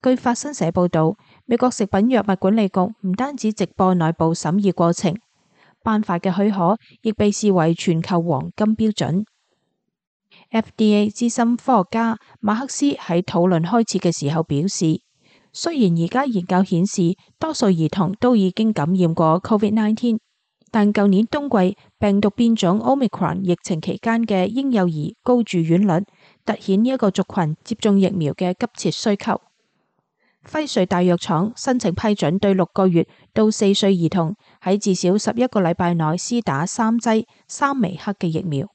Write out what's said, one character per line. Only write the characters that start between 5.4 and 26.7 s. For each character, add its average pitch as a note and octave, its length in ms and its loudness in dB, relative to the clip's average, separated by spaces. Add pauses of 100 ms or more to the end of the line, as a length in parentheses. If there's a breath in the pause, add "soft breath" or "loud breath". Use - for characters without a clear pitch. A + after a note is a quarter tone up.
頒 G#3+ 200 0
發 F3 160 -2
嘅 F#3 160 -2
許 G3+ 160 2
可 G3 260 0 (240 soft breath)
亦 A3 100 -2
被 G#3 200 0
視 G#3 200 0
為 E3+ 220 2
全 E3+ 280 0
球 F3 200 -2
黃 E3 340 -4
金 G#3+ 200 0
標 A3 160 0
準。 F3+ 320 -2 (1300 soft breath)
F A3+ 280 -2
D G#3+ 180 4
A G#3 140 2
資 A#3 240 -2
深 A#3 240 0
科 A#3 240 2
學 F3+ 80 -2
家 A3+ 280 -2 (240 soft breath)
馬 G#3+ 180 0
克 C4+ 80 -8
思 - 240 -4
喺 F3 320 -2
討 F3 240 0
論 E3+ 160 2
開 A3 280 0
始 F#3+ 60 -2
嘅 E3+ 180 0
時 C#3+ 180 -4
候 E3 100 -2
表 D3+ 240 -2
示， D#3+ 340 0 (500 soft breath)
雖 E4 280 -4
然 G3 200 4
而 E3 80 0
家 C4 180 0
研 G#3 200 -2
究 F#3 180 2
顯 F3+ 220 2
示 F3+ 300 0 (240 soft breath)
多 D#4+ 140 -4
數 - 140 0
兒 E3 220 2
童 F#3+ 300 -2
都 B3 160 2
已 F#3+ 160 2
經 A3 200 0
感 E3 220 -2
染 F3 200 2
過 E3 280 2
covid G#3+ 320 0
nineteen， A3 440 0 (540)
但 G#3 200 2
舊 G#3 140 2
年 G3+ 220 4
冬 C#4+ 200 -4
季 G3 300 2 (220 soft breath)
病 G3+ 200 2
毒 G#3 120 2
變 A#3 240 2
種 G3 240 0
Omicron A3+ 640 -2
疫 F3 200 0
情 - 160 -4
期 - 220 -6
間 A3+ 220 0
嘅 G3 240 0
嬰 C4 240 -2
幼 F#3+ 160 2
兒 D#3+ 340 -4
高 B3 220 2
住 F#3 160 -2
院 E3 260 2
率， F#3 200 0 (380 soft breath)
凸 G#3+ 160 -4
顯 G3 260 0